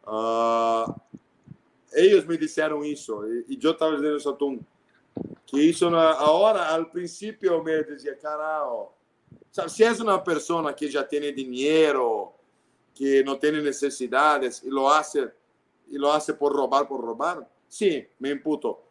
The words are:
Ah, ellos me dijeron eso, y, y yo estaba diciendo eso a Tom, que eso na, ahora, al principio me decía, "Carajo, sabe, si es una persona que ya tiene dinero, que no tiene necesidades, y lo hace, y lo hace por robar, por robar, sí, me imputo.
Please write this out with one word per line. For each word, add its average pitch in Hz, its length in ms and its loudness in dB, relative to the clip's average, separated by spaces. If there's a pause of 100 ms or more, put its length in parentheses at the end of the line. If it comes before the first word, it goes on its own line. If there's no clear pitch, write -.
Ah, 113 880 0 (1000)
ellos 180 320 6
me 170 100 -4
dijeron 156 480 -4
eso, 113 420 -8
y, 117 200 -6
y 135 100 -8
yo 147 140 2
estaba 160 220 0
diciendo 147 240 -2
eso 143 120 -4
a 139 80 -6
Tom, 135 220 -4 (880)
que 147 220 4
eso 170 200 2
na, 165 220 6
ahora, 160 640 4
al 165 160 -4
principio 180 720 -4
me 160 80 -4
decía, 147 480 -4
"Carajo, 151 720 -6 (560)
sabe, 170 200 -6
si 214 140 4
es 226 160 4
una 208 240 0
persona 160 520 -2
que 151 140 -6
ya 139 180 -4
tiene 147 240 -4
dinero, 131 1040 0 (580)
que 135 300 2
no 139 160 -2
tiene 151 240 0
necesidades, 135 1000 0
y 131 60 -8
lo 135 220 2
hace, 151 400 0 (580)
y 139 80 -10
lo 143 160 2
hace 151 220 -2
por 139 180 0
robar, 139 340 2
por 131 140 -8
robar, 135 480 -6 (180)
sí, 170 380 -2 (140)
me 135 100 -4
imputo. 143 600 -4